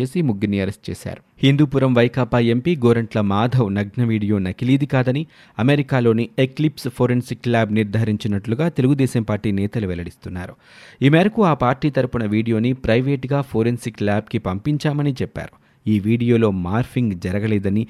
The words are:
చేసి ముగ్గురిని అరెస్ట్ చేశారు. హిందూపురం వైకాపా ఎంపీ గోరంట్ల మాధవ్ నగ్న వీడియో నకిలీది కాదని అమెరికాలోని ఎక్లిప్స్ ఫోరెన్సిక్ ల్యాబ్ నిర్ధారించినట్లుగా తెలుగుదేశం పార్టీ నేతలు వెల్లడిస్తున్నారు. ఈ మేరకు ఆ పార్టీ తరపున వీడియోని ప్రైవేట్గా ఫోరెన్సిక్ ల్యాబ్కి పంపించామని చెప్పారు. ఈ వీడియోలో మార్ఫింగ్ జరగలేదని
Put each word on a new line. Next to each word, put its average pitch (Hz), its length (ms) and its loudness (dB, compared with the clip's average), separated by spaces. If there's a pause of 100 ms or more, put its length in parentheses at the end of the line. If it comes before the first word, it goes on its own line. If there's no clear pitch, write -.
చేసి 131 200 -4
ముగ్గురిని 101 400 0
అరెస్ట్ 95 280 -6
చేశారు. - 560 -6
హిందూపురం 135 480 4
వైకాపా 120 460 2
ఎంపీ 120 360 2
గోరంట్ల 117 460 2
మాధవ్ 104 520 0
నగ్న 101 300 -2
వీడియో 107 360 0
నకిలీది 123 460 0
కాదని 131 420 -2 (320)
అమెరికాలోని 123 720 2 (100)
ఎక్లిప్స్ 135 500 0
ఫోరెన్సిక్ 123 580 -2
ల్యాబ్ 113 260 2
నిర్ధారించినట్లుగా 110 960 -2
తెలుగుదేశం 131 540 2
పార్టీ 107 280 -2
నేతలు 101 360 -2
వెల్లడిస్తున్నారు. 87 680 -10 (460)
ఈ 131 80 6
మేరకు 196 340 4
ఆ 165 100 4
పార్టీ 131 360 0
తరపున 127 360 -2
వీడియోని 113 480 0
ప్రైవేట్గా 131 680 0
ఫోరెన్సిక్ 117 640 -2
ల్యాబ్కి 104 340 -2
పంపించామని 143 760 -2
చెప్పారు. - 500 -10 (240)
ఈ 107 120 4
వీడియోలో 113 520 2
మార్ఫింగ్ 104 600 -2
జరగలేదని 101 800 -2